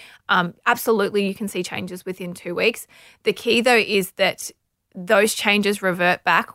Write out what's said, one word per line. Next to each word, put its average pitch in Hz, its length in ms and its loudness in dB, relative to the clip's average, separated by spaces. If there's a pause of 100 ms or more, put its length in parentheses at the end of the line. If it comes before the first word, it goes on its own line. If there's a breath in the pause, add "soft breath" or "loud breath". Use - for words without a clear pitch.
(300 loud breath)
um, 180 260 0 (100)
absolutely 208 640 0
you 196 80 -6
can 202 140 -8
see 180 140 -6
changes 180 420 -10
within 180 280 -10
two 175 220 -10
weeks. 190 320 -2 (360 soft breath)
The 208 100 0
key, 233 260 0
though, 240 160 4
is 196 360 2
that - 380 -2 (480)
those 196 360 2
changes 202 480 0
revert 180 420 0
back 170 320 2